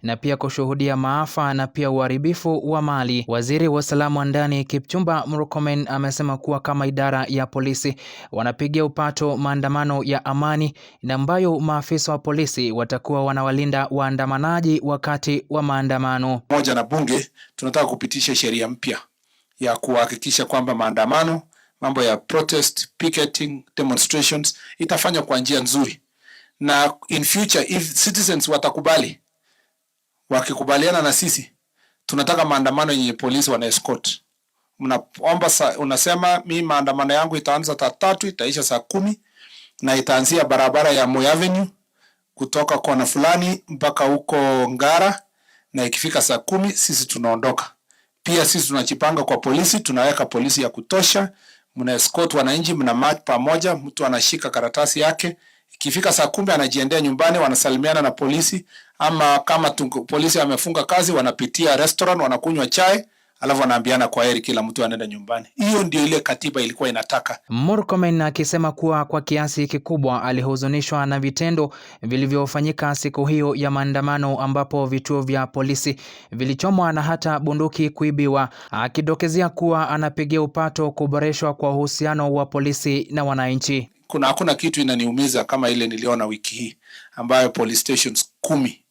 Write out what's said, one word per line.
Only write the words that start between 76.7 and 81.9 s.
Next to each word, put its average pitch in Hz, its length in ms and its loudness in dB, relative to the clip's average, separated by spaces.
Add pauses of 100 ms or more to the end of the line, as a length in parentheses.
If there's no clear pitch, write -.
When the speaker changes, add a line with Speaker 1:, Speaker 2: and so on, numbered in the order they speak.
Speaker 1:
na 156 100 0
hata 160 360 -2
bunduki 151 520 -2
kuibiwa, 143 580 0 (220)
akidokezea 156 800 0
kuwa 165 400 0
anapigia 151 540 0
upato 156 480 -2
kuboreshwa 147 640 -2
kwa 143 160 0
uhusiano 147 600 -2